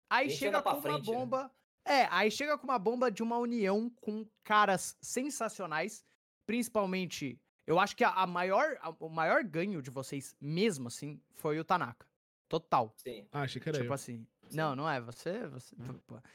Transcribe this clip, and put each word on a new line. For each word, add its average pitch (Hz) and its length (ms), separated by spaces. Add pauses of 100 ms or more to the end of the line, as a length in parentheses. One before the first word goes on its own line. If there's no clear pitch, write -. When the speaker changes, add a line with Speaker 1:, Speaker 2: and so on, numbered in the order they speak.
(100)
Speaker 1:
Aí 247 160
Speaker 2:
A - 20
gente 151 100
Speaker 1:
chega 202 200
Speaker 2:
anda - 40
pra - 120
Speaker 1:
com 294 80
Speaker 2:
frente, 202 260
Speaker 1:
uma 226 40
Speaker 2:
né? 240 120
Speaker 1:
bomba. 262 260 (360)
É, 262 240
aí 196 200
chega 285 280
com - 60
uma 254 140
bomba 240 320
de 196 120
uma 233 160
união 233 500 (140)
com 214 240 (180)
caras 208 560
sensacionais. 208 1040 (420)
Principalmente, 190 920 (260)
eu 160 140
acho 196 160
que 240 80
a, 208 60
a 185 160
maior, 190 540
a, 160 100 (100)
o 160 80
maior 160 340
ganho 175 400
de 131 80
vocês 135 500
mesmo, 151 480
assim, 147 320 (140)
foi 151 240
o 160 60
Tanaka. 156 420 (420)
Total. 139 480
Speaker 2:
Sim. 113 360
Speaker 3:
Ah, 143 100
achei 131 180
que - 80
era 151 100
Speaker 1:
Tipo 135 120
Speaker 3:
eu. 143 40
Speaker 1:
assim. 120 320 (220)
Speaker 2:
Sim. - 80
Speaker 1:
Não, 151 200
não 147 120
é. 139 120
Você, 160 480
você, 131 300
Speaker 3:
Não. 127 160 (120)
Speaker 1:
pô. 120 140 (140)